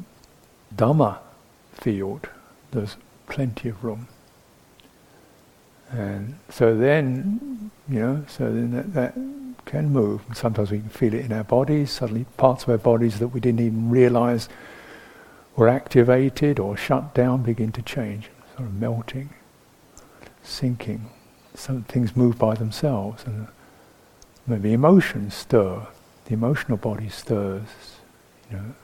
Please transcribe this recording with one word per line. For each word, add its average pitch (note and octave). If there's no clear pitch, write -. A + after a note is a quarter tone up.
Dhamma A#2
field, G2+
there's G#2
plenty B2
of G#2
room. A#2
And G#2
so A2+
then, F#3+
you C3+
know, C3+
so -
then A#2
that, D3
that B2+
can D3
move. G#2+
And A#2
sometimes G#2+
we G#2
can G#2+
feel A2
it A#2+
in A#2
our A2
bodies. C#3
Suddenly A#2
parts B2+
of -
our A#2+
bodies A2+
that A#2+
we B2+
didn't A#2
even A2+
realize A#2+
were A2+
activated C3
or G2+
shut C3+
down B2+
begin A2+
to A#2+
change, G#2+
sort B2+
of G2
melting, A#2
sinking. A2
Some B2+
things A#2
move B2
by A2
themselves, A2
and G#2+
maybe G#2+
emotions C3
stir. G2
The A2
emotional A#2
body G#2+
stirs, G2+
you G#2
know, G#2+